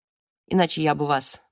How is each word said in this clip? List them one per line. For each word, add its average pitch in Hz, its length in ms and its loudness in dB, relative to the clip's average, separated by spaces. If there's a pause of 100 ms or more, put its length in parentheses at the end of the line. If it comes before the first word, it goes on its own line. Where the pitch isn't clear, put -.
(460)
Иначе 170 360 0
я 151 120 2
бы 147 120 -4
вас 143 460 -2